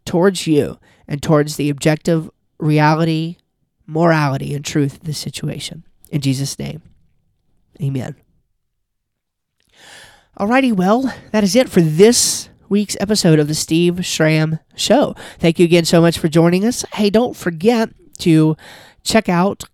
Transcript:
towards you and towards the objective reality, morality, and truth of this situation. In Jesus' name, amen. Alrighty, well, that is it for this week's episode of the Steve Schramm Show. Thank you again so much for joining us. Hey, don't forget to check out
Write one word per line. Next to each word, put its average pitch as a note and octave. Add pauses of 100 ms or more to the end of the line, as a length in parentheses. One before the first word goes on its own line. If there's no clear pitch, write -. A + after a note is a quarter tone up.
towards F3+
you C3+ (300)
and D3
towards D3+
the D3
objective D#3 (280)
reality, D#3 (500)
morality, D3+
and C#3+
truth C#3+
of -
this D3+
situation. D3+ (260)
In D3
Jesus' C3+
name, D3 (1000)
amen. C3 (2250)
Alrighty, A#3+
well, G#3+ (200)
that G#3+
is G3
it B3
for -
this F3 (200)
week's G3+
episode F#3+
of D3+
the D3+
Steve F3
Schramm D#3 (160)
Show. - (240)
Thank E3+
you F3+
again E3+
so E3+
much E3
for F3
joining E3+
us. A#3
Hey, G#3
don't A#3+
forget G#3 (280)
to D#3 (480)
check -
out F#3 (120)